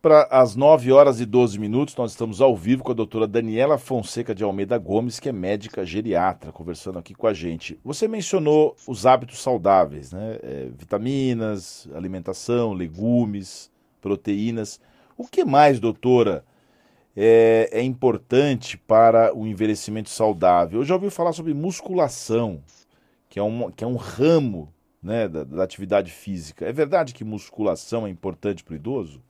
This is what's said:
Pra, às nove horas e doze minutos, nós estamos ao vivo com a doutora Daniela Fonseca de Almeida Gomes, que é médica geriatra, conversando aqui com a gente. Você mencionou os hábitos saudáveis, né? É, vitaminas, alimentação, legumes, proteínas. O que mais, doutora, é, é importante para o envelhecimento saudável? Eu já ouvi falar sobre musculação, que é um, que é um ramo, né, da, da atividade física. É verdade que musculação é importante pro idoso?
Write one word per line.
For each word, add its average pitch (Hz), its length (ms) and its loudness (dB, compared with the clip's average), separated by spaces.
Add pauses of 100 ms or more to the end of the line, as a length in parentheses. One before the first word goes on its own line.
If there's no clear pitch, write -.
Pra, 151 280 8
às 127 260 4
nove 135 340 4
horas 135 300 8
e 120 60 -4
doze 107 320 2
minutos, 113 360 -4
nós 117 180 -6
estamos 110 280 -6
ao 131 160 6
vivo 120 260 0
com 127 80 -8
a 120 40 -2
doutora 110 320 -2
Daniela 117 500 0
Fonseca 117 580 -6
de 95 80 -6
Almeida 101 360 -2
Gomes, 107 420 -4
que - 80 -8
é 135 40 -6
médica 101 520 -6
geriatra, 90 680 -4
conversando 87 480 -14
aqui 85 160 -18
com - 120 -4
a 107 80 0
gente. 82 500 -10
Você 147 240 -6
mencionou 156 640 0 (120)
os 104 180 -10
hábitos 127 380 2
saudáveis, 87 680 0
né? 107 320 -12
É, 65 320 -12
vitaminas, 113 1200 -6
alimentação, 95 760 -6
legumes, 101 1000 -4 (300)
proteínas. 104 800 -6 (380)
O 247 100 -14
que 370 160 -2
mais, 143 340 6
doutora, 110 680 2 (680)
é, 113 560 6
é 113 120 -4
importante 127 960 0
para 113 580 6
o 110 100 -8
envelhecimento 107 640 -4
saudável? 90 720 2
Eu 139 60 -4
já 170 80 0
ouvi 190 160 -4
falar 170 240 -4
sobre 160 180 -8
musculação, 139 1120 -4 (680)
que - 100 -12
é 101 40 -2
um, 110 280 -4
que - 140 -10
é - 20 -4
um 123 100 -4
ramo, 104 760 0 (300)
né, 110 260 -4
da, 78 160 -8
da 76 180 -6
atividade 95 480 -2
física. 85 540 -12
É 104 80 -6
verdade 147 400 -2
que 123 100 -18
musculação 107 840 -6
é 98 40 -8
importante 92 540 -8
pro 82 100 -14
idoso? 78 560 -10